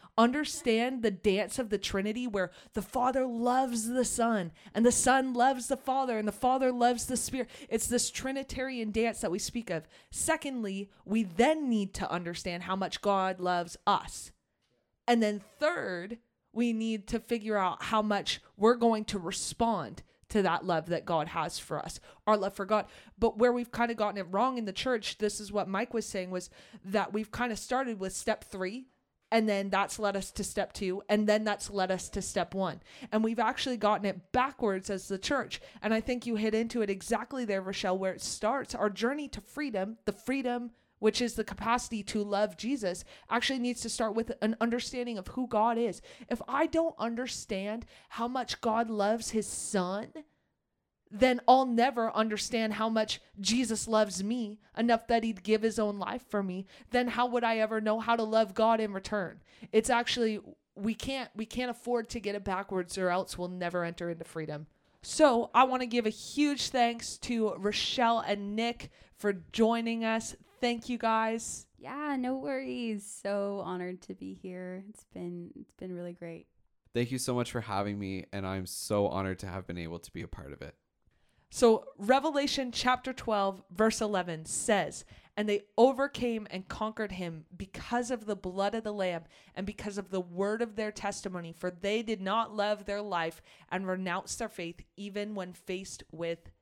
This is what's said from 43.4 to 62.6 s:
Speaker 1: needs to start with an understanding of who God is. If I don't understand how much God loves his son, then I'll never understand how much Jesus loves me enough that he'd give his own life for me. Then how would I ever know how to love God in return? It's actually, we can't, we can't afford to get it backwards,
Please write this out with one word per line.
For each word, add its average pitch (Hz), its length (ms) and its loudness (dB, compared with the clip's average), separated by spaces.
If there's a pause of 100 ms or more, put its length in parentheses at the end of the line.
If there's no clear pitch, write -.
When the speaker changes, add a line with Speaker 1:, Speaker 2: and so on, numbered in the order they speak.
Speaker 1:
needs 240 220 0
to 233 80 -6
start 220 260 0
with 226 160 -2 (100)
an 220 200 2
understanding 240 560 -2
of 190 100 -10
who 254 180 -4
God 226 320 2
is. 233 240 0 (280)
If 233 180 -4
I 285 200 2
don't 330 300 2
understand 226 880 -4 (240)
how 233 200 -4
much 254 320 -4
God 226 280 2
loves 214 420 0
his 214 140 0
son, 196 680 -2 (960)
then 240 360 4
I'll 262 180 10
never 233 500 2
understand 220 580 0
how 220 160 0
much 220 320 0 (180)
Jesus 220 480 0
loves 208 360 2
me 214 340 -2 (180)
enough 233 320 4
that 233 160 4
he'd 220 200 -4
give 214 180 4
his 220 160 2
own 208 220 0
life 196 300 -6
for 208 120 0
me. 190 240 -4 (240)
Then 247 200 2
how 240 180 2
would 240 160 0
I 226 160 4
ever 220 200 2
know 214 200 2
how 226 160 2
to 233 80 2
love 220 320 2
God 226 240 4
in 214 120 0
return? 190 500 -4 (300)
It's 220 180 4
actually, 233 500 2 (360)
we 208 200 -2
can't, 269 400 -6
we 220 100 -6
can't 247 240 -4
afford 233 400 -2
to 240 120 -6
get 202 140 -2
it 202 80 -6
backwards, 190 540 -2